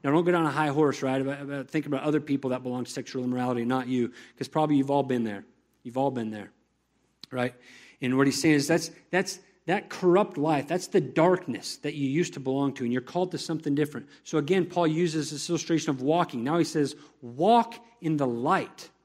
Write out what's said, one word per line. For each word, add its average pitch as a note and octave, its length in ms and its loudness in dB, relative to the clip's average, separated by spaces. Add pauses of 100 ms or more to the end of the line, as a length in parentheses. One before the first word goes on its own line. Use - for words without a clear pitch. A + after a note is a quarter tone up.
Now, C#3 80 2
don't E3 140 4
get F3 100 4
on E3+ 100 2
a D3 60 0
high D3+ 180 0
horse, C#3+ 320 2
right, C3+ 200 0
about, C#3 200 -6
about C#3 280 -10
thinking D3 240 -2
about C3+ 100 -4
other D3+ 160 2
people C#3 300 -2
that B2+ 120 -2
belong B2+ 220 -6
to - 80 -10
sexual C3 320 -8
immorality, B2 400 -2
not B2 240 0
you, B2 240 0 (260)
'cause C3 120 -8
probably D#3 260 2
you've C3+ 160 2
all C#3 120 2
been B2+ 200 0
there. G2+ 220 -6 (380)
You've A#2+ 140 -8
all C#3 140 0
been A#2 180 -4
there, G#2+ 220 -12 (800)
right? B2 240 -4 (460)
And B2+ 140 0
what C#3 120 6
he's C3+ 120 2
saying D#3+ 140 6
is C#3+ 140 4
that's, E3 240 2 (180)
that's, F#3+ 300 -2 (260)
that F#3+ 240 -2
corrupt F#3+ 480 4
life, C#3+ 300 0
that's F3+ 180 -2
the F#3+ 160 2
darkness D#3+ 760 0
that D3 180 -6
you C#3+ 120 -2
used D3+ 280 0
to D3 40 -8
belong C3+ 360 -2
to, - 80 -6
and A#2+ 100 -2
you're B2+ 80 0
called F3+ 300 -4
to D#3 80 -6
something D#3 340 -4
different. C#3+ 340 -2 (160)
So - 140 -4
again, D#3 300 2
Paul F3 180 0
uses D#3 460 0
this D3 180 -8
illustration D#3+ 400 0
of C3 140 -4
walking. D3+ 400 0
Now D#3 160 0
he E3 60 2
says, D3+ 300 -2 (280)
"Walk F#3+ 600 2 (160)
in D#3+ 180 -2
the C#3 100 0
light. B2 640 -2 (140)